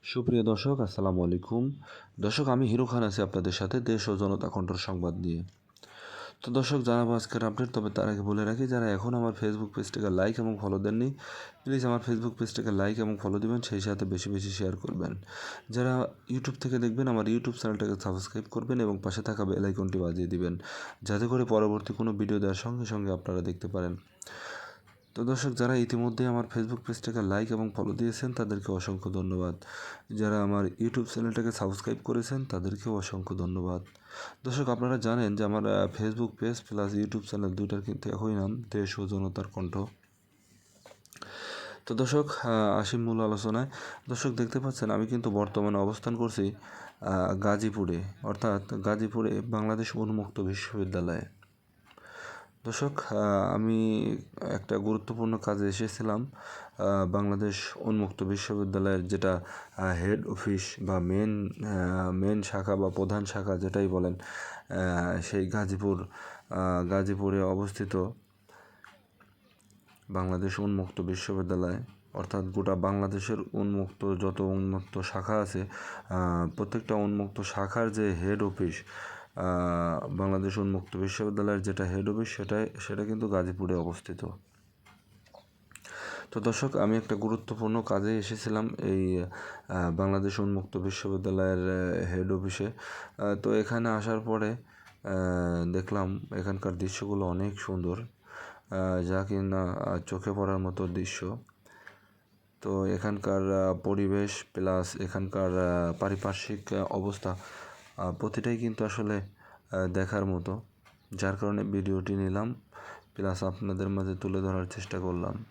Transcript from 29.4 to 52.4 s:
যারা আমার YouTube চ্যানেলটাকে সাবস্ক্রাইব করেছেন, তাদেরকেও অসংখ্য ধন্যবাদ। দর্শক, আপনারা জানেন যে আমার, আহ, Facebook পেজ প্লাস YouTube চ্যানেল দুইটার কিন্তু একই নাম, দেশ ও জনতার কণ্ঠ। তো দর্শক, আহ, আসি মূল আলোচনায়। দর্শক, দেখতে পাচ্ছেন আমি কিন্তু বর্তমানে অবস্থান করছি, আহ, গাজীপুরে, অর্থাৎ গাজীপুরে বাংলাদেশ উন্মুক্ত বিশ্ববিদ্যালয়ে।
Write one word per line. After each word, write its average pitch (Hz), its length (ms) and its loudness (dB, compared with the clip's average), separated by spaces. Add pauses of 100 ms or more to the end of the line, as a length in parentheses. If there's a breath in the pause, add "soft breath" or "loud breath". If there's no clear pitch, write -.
যারা 107 280 2
আমার 101 220 2
YouTube 113 400 0
চ্যানেলটাকে 113 460 0
সাবস্ক্রাইব 98 520 -2
করেছেন, 120 420 -2
তাদেরকেও 98 500 -2
অসংখ্য 95 400 -4
ধন্যবাদ। 90 460 -2 (600 loud breath)
দর্শক, 131 260 0
আপনারা 123 280 2
জানেন 110 380 2
যে 107 80 2
আমার, 104 240 2
আহ, 98 340 2
Facebook 110 380 0
পেজ 117 300 -2
প্লাস 101 240 -2
YouTube 104 300 0
চ্যানেল 101 300 -2
দুইটার 101 280 -2
কিন্তু 101 280 -6
একই 107 260 0
নাম, 104 360 0
দেশ 101 280 -2
ও 98 80 -2
জনতার 98 400 -2
কণ্ঠ। 95 300 -4 (2000 loud breath)
তো 120 100 -2
দর্শক, 131 320 4 (180)
আহ, 107 340 4
আসি 107 180 0
মূল 113 280 2
আলোচনায়। 107 440 2 (400 loud breath)
দর্শক, 127 200 0
দেখতে 120 300 0
পাচ্ছেন 127 320 0
আমি 107 160 4
কিন্তু 117 240 0
বর্তমানে 104 460 2
অবস্থান 107 380 0
করছি, 107 400 2 (460 loud breath)
আহ, 92 320 2
গাজীপুরে, 101 720 2 (200)
অর্থাৎ 101 640 -2
গাজীপুরে 107 560 2
বাংলাদেশ 110 540 0
উন্মুক্ত 107 440 -2
বিশ্ববিদ্যালয়ে। 95 960 -2 (1300 loud breath)